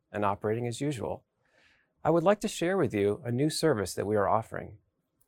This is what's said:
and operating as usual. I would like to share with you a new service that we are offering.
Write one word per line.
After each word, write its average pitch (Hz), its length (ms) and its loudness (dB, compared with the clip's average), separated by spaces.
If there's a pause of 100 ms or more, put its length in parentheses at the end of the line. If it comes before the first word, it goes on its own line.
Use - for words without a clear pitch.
(120)
and 104 120 -2
operating 110 440 0
as 117 140 -6
usual. 123 420 -4 (800)
I 156 80 2
would 170 100 4
like 196 200 2
to 226 60 -2
share 185 300 -2
with 135 160 0
you 101 320 2
a 120 60 -4
new 135 180 0
service 120 460 0
that - 100 -2
we 107 100 0
are 98 140 4
offering. 98 440 -2 (540)